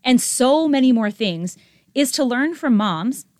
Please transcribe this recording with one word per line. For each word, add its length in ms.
and 160
so 480
many 240
more 180
things 480
is 180
to 120
learn 300
from 220
moms, 500